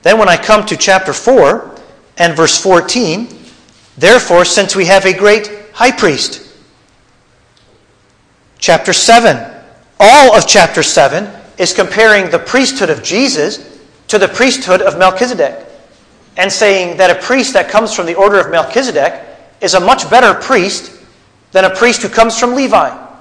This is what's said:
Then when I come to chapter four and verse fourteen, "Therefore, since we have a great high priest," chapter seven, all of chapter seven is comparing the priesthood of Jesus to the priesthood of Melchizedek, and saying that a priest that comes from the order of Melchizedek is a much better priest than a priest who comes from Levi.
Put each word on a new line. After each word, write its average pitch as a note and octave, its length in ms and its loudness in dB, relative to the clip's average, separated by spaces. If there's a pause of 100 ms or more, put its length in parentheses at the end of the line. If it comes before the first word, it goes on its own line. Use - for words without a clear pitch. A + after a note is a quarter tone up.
Then G3+ 160 2
when G#3 120 2
I E3+ 80 2
come G#3+ 300 0
to F3 100 -6
chapter F#3+ 360 0
four A3 600 0 (420)
and E3+ 180 -2
verse D#3+ 260 0
fourteen, F#3+ 640 -2 (720)
"Therefore, F3+ 480 2
since F#3+ 300 -2
we F#3+ 100 -2
have F#3+ 200 2
a F#3+ 80 0
great G#3 380 0 (220)
high B3+ 180 0
priest," - 500 -4 (2250)
chapter E3+ 360 0
seven, A3+ 440 2 (600)
all A#3+ 360 6
of F3+ 120 2
chapter E3+ 360 2
seven D#3+ 460 0 (280)
is F3+ 160 -4
comparing G3+ 560 0
the D#3+ 100 -2
priesthood A#3 500 -2
of C#3 140 -4
Jesus F3+ 760 -4 (280)
to G#3+ 120 -2
the F#3+ 80 2
priesthood G3 540 0
of F#3 160 -2
Melchizedek, F#3 680 -2 (720)
and F#3+ 140 -2
saying F#3 460 -2
that F3+ 120 2
a E3+ 60 2 (100)
priest B3+ 280 -2
that - 160 -2
comes G#3+ 240 -2
from F3+ 120 -6
the E3+ 80 -6
order G3 260 2
of D#3+ 120 -2
Melchizedek E3 720 -4 (380)
is F#3+ 120 -2
a F#3+ 60 2
much F#3+ 300 0
better A3+ 240 4
priest - 580 -4 (640)
than F#3+ 100 2
a F#3 100 0
priest A#3 280 0
who G3 80 -8
comes A3+ 280 0
from B3 160 -2
Levi. G#3 360 0 (320)